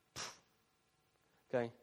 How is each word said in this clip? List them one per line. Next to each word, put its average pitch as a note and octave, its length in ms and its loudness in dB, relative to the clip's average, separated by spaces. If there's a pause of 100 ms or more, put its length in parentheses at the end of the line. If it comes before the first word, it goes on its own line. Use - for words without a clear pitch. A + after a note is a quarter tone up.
(1500)
Okay? A#2+ 160 4 (120)